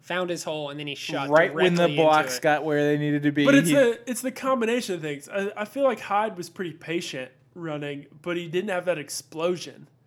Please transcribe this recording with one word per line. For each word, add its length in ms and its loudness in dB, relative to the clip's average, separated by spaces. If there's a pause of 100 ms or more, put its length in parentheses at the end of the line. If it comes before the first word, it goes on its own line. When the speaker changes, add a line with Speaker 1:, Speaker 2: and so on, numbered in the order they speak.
Speaker 1:
found 300 -4
his 140 -8
hole, 260 -6
and 100 -10
then 60 -10
he 80 -8
shot 360 -6
Speaker 2:
Right 240 6
when 200 4
the 80 4
Speaker 1:
directly 140 4
into 60 4
Speaker 2:
blocks 360 4
Speaker 1:
it. 40 -8
Speaker 2:
got 220 2
where 200 2
they 140 2
needed 240 0
to 100 2
be, 120 2
Speaker 3:
But 100 8
it's 140 4
Speaker 2:
he 60 2
Speaker 3:
the, 260 4 (100)
it's 120 -8
the 100 -6
combination 640 -2
of 60 -10
things. 260 -8
I, 280 -4
I 80 -6
feel 200 -2
like 160 0
Hyde 360 -2
was 140 -12
pretty 220 -10
patient 580 -8 (240)
running, 520 -8 (160)
but 140 -4
he 120 -6
didn't 220 -4
have 160 -4
that 120 0
explosion. 920 -6 (180)